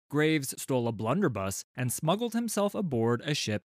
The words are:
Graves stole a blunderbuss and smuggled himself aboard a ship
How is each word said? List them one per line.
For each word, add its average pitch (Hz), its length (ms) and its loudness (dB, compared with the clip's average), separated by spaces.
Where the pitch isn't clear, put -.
Graves 151 520 2
stole 123 280 0
a - 20 -2
blunderbuss 110 720 0
and 123 180 -2
smuggled 214 420 0
himself 214 420 0
aboard 120 480 2
a 147 100 -2
ship 104 340 -2